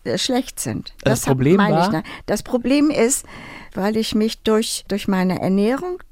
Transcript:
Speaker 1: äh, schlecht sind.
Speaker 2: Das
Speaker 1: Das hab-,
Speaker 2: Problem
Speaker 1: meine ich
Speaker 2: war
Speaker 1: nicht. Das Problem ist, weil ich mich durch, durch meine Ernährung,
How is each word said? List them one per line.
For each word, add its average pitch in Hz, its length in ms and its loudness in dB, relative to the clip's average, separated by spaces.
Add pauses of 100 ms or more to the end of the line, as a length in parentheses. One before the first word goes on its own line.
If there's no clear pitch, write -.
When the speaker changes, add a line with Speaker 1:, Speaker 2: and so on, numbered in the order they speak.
Speaker 1:
äh, 123 120 -2
schlecht - 440 -2
sind. - 320 -6 (100)
Speaker 2:
Das - 180 2
Speaker 1:
Das - 60 -8
hab-, 135 60 4
Speaker 2:
Problem 135 240 4
Speaker 1:
meine 196 180 4
ich 165 60 4
Speaker 2:
war 190 100 2
Speaker 1:
nicht. - 140 -2 (220)
Das - 160 0
Problem 269 480 2
ist, 233 340 0 (480)
weil 208 240 -2
ich 220 180 -2
mich 220 280 0
durch, 220 440 0
durch 202 220 -4
meine 185 320 0
Ernährung, 247 560 0 (140)